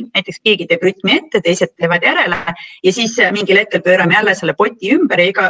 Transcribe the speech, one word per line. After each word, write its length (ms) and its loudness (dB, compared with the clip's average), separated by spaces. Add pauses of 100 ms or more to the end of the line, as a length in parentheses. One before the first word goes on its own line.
(140)
näiteks 300 -6
keegi 260 0
teeb 160 0
rütmi 320 0
ette, 240 -4
teised 380 0
teevad 260 0
järele 320 0 (460)
ja 100 2
siis, 260 -4
äh, 160 0
mingil 220 0
hetkel 240 -2
pöörame 320 2
jälle 220 2
selle 180 -2
poti 400 -2
ümber 260 2
ja 140 2
iga, 160 0